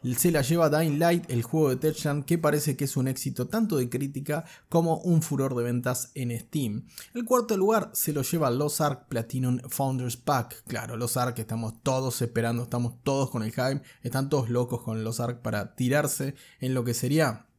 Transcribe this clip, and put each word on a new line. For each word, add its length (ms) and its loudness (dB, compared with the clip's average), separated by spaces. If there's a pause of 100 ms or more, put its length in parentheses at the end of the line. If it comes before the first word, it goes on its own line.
(160)
se 140 4
la 100 4
lleva 300 4
Dying 280 2
Light, 320 4
el 120 0
juego 260 4
de 80 2
Techland, 480 0
que 140 0
parece 360 2
que 120 -2
es 100 -4
un 100 2
éxito 420 -4
tanto 280 0
de 140 0
crítica 560 -4 (240)
como 320 4
un 180 6
furor 360 0
de 80 0
ventas 500 -2
en 260 -4
Steam. 460 -4 (260)
El 140 -6
cuarto 320 2
lugar 340 2
se 220 -2
lo 80 0
lleva 280 0
Lost 300 0
Ark 300 0
Platinum 480 -2 (100)
Founders 480 -2
Pack, 500 -2
claro, 300 -6
Lost 220 -2
Ark 160 0
que 80 -6
estamos 400 -6
todos 400 0
esperando, 400 0
estamos 400 -2
todos 260 0
con 140 -4
el 100 -4
hype, 300 -2 (180)
están 300 -2
todos 180 2
locos 320 0
con 240 -6
Lost 160 -4
Ark 220 -4
para 320 -4
tirarse 600 0 (260)
en 120 -2
lo 100 0
que 120 -2
sería 520 0 (120)